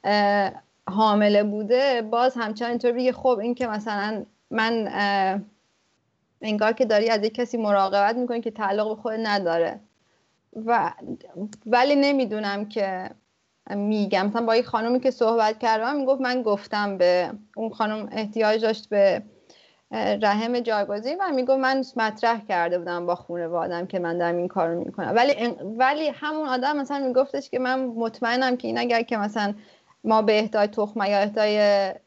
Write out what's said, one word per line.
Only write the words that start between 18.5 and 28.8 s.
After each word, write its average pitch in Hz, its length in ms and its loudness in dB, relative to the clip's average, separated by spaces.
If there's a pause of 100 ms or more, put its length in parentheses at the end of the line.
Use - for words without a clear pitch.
داشت 220 280 -2
به، 202 320 4 (680)
اه، 214 240 0
رحم 220 440 0
جایگزین 214 640 -2
و 370 100 -2
می‌گفت 262 280 2
من 269 240 0 (120)
مطرح 220 500 0
کرده 180 340 0
بودم 175 260 -6
با 175 100 0
خانواده‌ام 175 720 -6
که 190 120 -4
من 170 180 -2
دارم 175 200 0
این 175 100 -2
کارو 170 320 -2
می‌کنم، 190 360 -6
ولی 262 180 4
ان-، 226 280 -4
ولی 262 460 0
همون 302 400 -6
آدم 262 300 -2
مثلاً 277 300 -6
می‌گفتش 269 420 -2
که 254 100 -4
من 262 260 -2
مطمئنم 240 720 -2
که 247 100 -8
این 233 100 -4
اگر 240 240 0